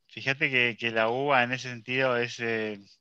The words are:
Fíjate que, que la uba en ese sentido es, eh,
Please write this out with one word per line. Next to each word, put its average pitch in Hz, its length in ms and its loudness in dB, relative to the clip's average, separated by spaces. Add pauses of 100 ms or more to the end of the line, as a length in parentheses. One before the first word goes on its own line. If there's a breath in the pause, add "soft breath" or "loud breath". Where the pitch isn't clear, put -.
Fíjate 135 440 -2
que, 120 260 2
que 117 140 -4
la 113 180 2
uba 135 360 2
en 123 80 -4
ese 127 160 -6
sentido 127 480 0
es, 120 240 -4
eh, 110 400 -2 (200)